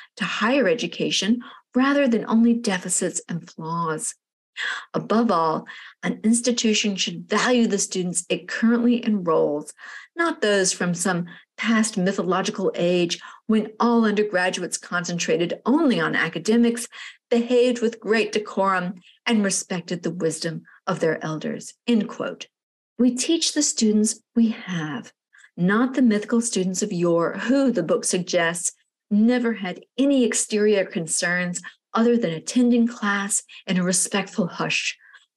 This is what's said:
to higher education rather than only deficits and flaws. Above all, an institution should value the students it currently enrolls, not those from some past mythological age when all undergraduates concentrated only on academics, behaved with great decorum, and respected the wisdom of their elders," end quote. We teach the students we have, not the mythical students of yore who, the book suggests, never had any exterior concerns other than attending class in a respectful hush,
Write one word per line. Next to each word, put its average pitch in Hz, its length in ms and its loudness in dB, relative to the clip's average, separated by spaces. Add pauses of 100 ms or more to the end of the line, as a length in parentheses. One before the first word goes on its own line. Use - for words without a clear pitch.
(160)
to - 80 -6
higher 226 440 2
education 190 720 0 (340)
rather 277 320 4
than 233 200 2
only 233 280 4
deficits 185 760 -2
and 170 220 -8
flaws. 175 640 -6 (800)
Above 208 380 2
all, 165 340 0 (380)
an - 220 -4
institution 220 720 2
should 175 320 -6
value 226 380 2
the 196 120 0
students 180 500 -4
it 175 200 -4
currently 240 580 2
enrolls, 165 640 0 (440)
not 330 260 -2
those 202 300 2
from 180 200 -2
some 175 340 -2 (300)
past 220 400 0
mythological 185 760 -2
age 175 460 0 (260)
when 214 320 2
all 233 260 4
undergraduates 185 720 0
concentrated 170 880 -2
only 262 340 4
on 156 160 -2
academics, 220 720 0 (420)
behaved 240 500 2
with 220 200 -2
great 214 320 0
decorum, 190 640 -2 (300)
and 220 200 2
respected 185 580 -4
the 165 80 -2
wisdom 165 520 -4 (240)
of 170 140 -2
their 160 240 0
elders," 156 480 -8 (140)
end 226 220 2
quote. - 400 -10 (500)
We 247 160 4
teach 330 400 -2
the 294 80 0
students 214 580 0 (140)
we 233 140 4
have, 156 640 -8 (440)
not 214 380 2
the 294 80 2
mythical 226 400 2
students 185 400 -2
of 208 100 -4
yore 170 460 0
who, 262 320 2
the 175 140 0
book 170 200 0
suggests, 175 680 -2 (380)
never 233 440 2
had 190 300 -10 (120)
any 269 280 4
exterior 214 600 2
concerns 180 800 -4 (300)
other 233 240 4
than 220 140 0
attending 240 560 2
class 202 560 -2 (240)
in 180 100 0
a 180 60 0
respectful 185 640 -2
hush, - 500 -4 (400)